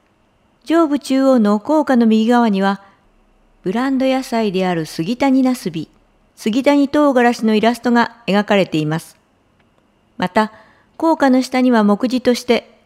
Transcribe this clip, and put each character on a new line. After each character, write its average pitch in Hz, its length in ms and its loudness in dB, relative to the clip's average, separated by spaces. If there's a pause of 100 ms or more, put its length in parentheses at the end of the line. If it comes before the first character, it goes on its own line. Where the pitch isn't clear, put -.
(640)
上 330 220 0
部 285 120 -2
中 269 260 -2
央 262 140 4
の 208 200 2
硬 294 240 0
貨 262 120 0
の 233 100 4
右 220 220 2
側 240 220 2
に 190 120 -2
は、 196 220 -2 (800)
ブ 185 80 -4
ラ 247 180 -4
ン 269 80 -2
ド 254 80 -2
野 262 160 0
菜 226 300 -4
で 185 160 -2
あ 180 80 -2
る 160 100 -4
杉 175 320 -6
谷 269 240 2
な 254 140 0
す 190 160 -8
び、 156 180 -10 (460)
杉 226 260 -2
谷 285 260 2
唐 294 240 2
辛 240 220 2
子 233 100 -6
の 220 120 2
イ 214 60 2
ラ 226 120 2
ス 233 80 -10
ト 247 100 -2
が 233 260 0 (100)
描 202 160 0
か 208 120 0
れ 185 120 2
て 165 100 -4
い 156 80 -2
ま 156 140 -4
す。 - 180 -18 (1040)
ま 180 100 -4
た、 214 220 -2 (440)
硬 320 220 0
貨 269 140 2
の 254 100 2
下 254 200 -4
に 254 100 2
は 226 120 2
目 202 240 2
次 233 140 -4
と 247 140 0
し - 80 -10
て、 - 260 -2 (160)